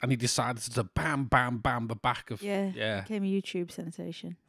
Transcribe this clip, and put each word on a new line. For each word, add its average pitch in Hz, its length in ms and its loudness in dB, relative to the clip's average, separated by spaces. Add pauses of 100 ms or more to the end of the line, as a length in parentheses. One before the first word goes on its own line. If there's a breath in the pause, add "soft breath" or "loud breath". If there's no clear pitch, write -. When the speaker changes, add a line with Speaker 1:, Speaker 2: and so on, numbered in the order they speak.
Speaker 1:
and 127 80 2
he 131 60 4
decided 117 480 0
to 120 180 0
bam, 139 440 0
bam, 123 320 4
bam 120 280 0
the 110 80 -4
back 123 380 0
of 107 100 -8
Speaker 2:
Yeah, 196 320 0
Speaker 1:
yeah. 107 280 0
Speaker 2:
became 208 200 -2
a 196 60 2
YouTube 190 420 -2
sensation. 170 680 -8 (120)